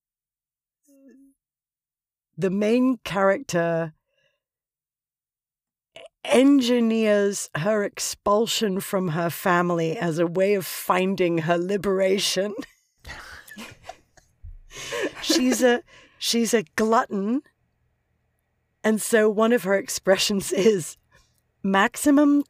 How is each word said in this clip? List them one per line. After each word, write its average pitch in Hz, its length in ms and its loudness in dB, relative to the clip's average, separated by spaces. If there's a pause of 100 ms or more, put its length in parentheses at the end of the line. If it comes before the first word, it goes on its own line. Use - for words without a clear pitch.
(2250)
the 180 140 -2
main 233 540 0
character 170 880 -2 (2250)
engineers 226 1300 2
her 208 280 -2
expulsion 208 960 -2
from 185 280 -4
her 170 220 -2
family 175 680 0
as 170 220 -4
a 170 80 2
way 190 280 0
of 190 120 -4
finding 180 720 0
her 170 200 0
liberation. 190 1000 -2
<laughs> 277 60 -12 (2500)
She's 254 400 0
a, 240 200 2 (360)
she's 233 340 -2
a 214 120 2 (120)
glutton. 226 680 0 (1400)
And 214 180 2
so 220 300 2
one 220 220 2
of 247 120 0
her 196 100 0
expressions - 800 -2
is, 196 440 2 (680)
"Maximum 285 880 4